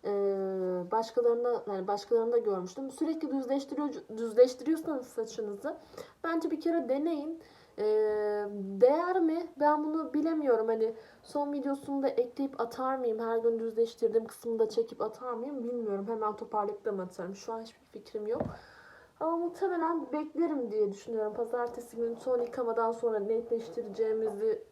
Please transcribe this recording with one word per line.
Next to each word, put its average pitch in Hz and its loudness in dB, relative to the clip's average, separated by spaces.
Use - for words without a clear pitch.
Ee, 202 -2
başkalarına, 233 2
yani 190 -4
başkalarında 226 2
görmüştüm. 214 -2
Sürekli 320 -2
düzleştiriyor, 277 -2
düzleştiriyorsanız 254 2
saçınızı 220 -6
bence 330 0
bir 311 -4
kere 330 0
deneyin. 302 -2
Ee, 208 -2
değer 247 4
mi? 330 2
Ben 302 6
bunu 311 -4
bilemiyorum. 285 2
Hani 220 2
son 285 -2
videosunu 277 -2
da 269 2
ekleyip 247 -2
atar 254 -2
mıyım? 233 0
Her 226 0
gün 226 2
düzleştirdiğim 226 2
kısmını 226 -4
da 220 6
çekip - 0
atar 233 -4
mıyım? 247 -6
Bilmiyorum. 220 -2
Hemen 214 0
toparlayıp 208 -4
da 214 0
mı 190 -2
atarım? 185 -8
Şu - -8
an 226 -6
hiçbir - -18
fikrim 208 -8
yok. 240 -2
Ama 330 2
muhtemelen 339 0
beklerim 302 0
diye 208 4
düşünüyorum. 214 -4
Pazartesi 240 -4
günü 233 -2
son 247 2
yıkamadan 233 0
sonra 226 0
netleştireceğimizi 220 0